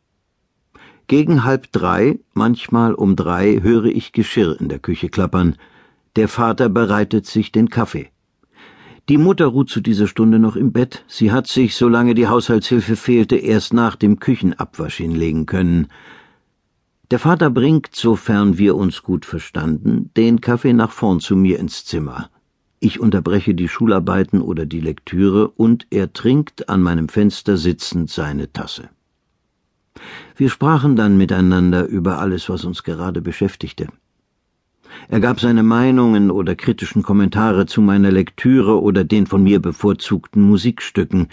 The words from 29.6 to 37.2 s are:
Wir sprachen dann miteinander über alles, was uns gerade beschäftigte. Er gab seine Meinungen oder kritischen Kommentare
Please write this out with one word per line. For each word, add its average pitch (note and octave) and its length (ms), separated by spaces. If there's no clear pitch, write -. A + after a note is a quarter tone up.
Wir C3+ 140
sprachen C#3 480
dann G#2 200
miteinander F#2 680
über F2+ 320
alles, F2+ 300
was F2+ 160
uns F#2 180
gerade F2 380
beschäftigte. - 640
Er A2 120
gab A#2+ 200
seine A#2 220
Meinungen A#2 680
oder F#2 260
kritischen - 460
Kommentare G2+ 640